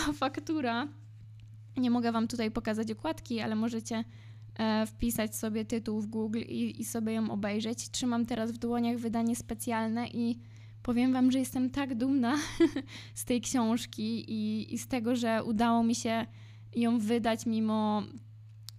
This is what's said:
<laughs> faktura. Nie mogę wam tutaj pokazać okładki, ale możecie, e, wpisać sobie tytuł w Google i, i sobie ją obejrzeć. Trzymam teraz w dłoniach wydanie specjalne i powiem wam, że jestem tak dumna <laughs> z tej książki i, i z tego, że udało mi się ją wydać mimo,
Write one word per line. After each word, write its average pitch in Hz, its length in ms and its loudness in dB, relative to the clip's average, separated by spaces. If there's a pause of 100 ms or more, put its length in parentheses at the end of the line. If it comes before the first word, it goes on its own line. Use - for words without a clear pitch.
(120)
<laughs> - 0 -
faktura. 285 760 0 (880)
Nie 254 140 4
mogę 233 220 4
wam 226 160 2
tutaj 226 220 0
pokazać 220 420 -2
okładki, 226 480 -4
ale 220 140 -2
możecie, 226 500 0 (500)
e, 220 320 2
wpisać 220 500 -2
sobie 220 280 -2
tytuł 214 360 -2
w 208 60 -2
Google 220 420 -2
i, 233 320 -2
i 226 40 -4
sobie 220 280 -2
ją 220 180 0
obejrzeć. 214 600 -2
Trzymam 233 360 0
teraz 233 260 -2
w 233 60 -8
dłoniach 240 380 0
wydanie 233 400 0
specjalne 226 720 -2
i 233 300 0 (440)
powiem 247 300 4
wam, 254 200 6
że 269 60 4
jestem 254 320 0
tak 269 240 -2
dumna 262 420 4 (400)
<laughs> - 380 -10
z - 100 -8
tej 240 160 2
książki 226 920 0
i, 214 420 -2
i 233 40 -4
z - 100 -8
tego, 247 280 2
że 226 280 2
udało 233 380 4
mi 233 120 4
się 226 320 -2 (500)
ją 233 220 4
wydać 226 480 2
mimo, 220 560 2 (760)